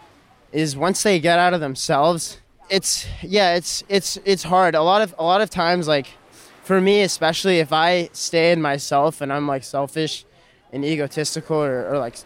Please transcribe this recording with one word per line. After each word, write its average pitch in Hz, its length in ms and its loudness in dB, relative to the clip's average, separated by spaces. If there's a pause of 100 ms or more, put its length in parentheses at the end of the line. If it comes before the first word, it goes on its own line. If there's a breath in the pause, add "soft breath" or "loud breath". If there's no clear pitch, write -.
(520)
is 151 240 -2
once 170 260 0
they 202 160 2
get 170 220 2
out 180 120 4
of 175 80 0
themselves, 151 800 -2 (320)
it's, - 380 -2 (140)
yeah, 185 340 2
it's, - 320 -6
it's, 196 360 -2
it's 190 200 0
hard. 175 320 2
A 156 60 2
lot 190 200 4
of, 190 160 -6
a 160 60 -2
lot 185 160 2
of 214 100 -2
times, 175 380 0
like, 143 180 0 (560 loud breath)
for 190 180 2
me 202 220 4
especially, 170 560 0
if 156 140 0
I 170 400 2
stay 165 400 0
in 165 100 4
myself 143 580 0
and 139 120 -6
I'm, 147 160 -2
like, 135 160 -4
selfish 147 600 -4 (480 soft breath)
and 139 120 -6
egotistical, 151 720 -4
or, 131 320 -2
or, 139 100 -2
like, 120 280 -6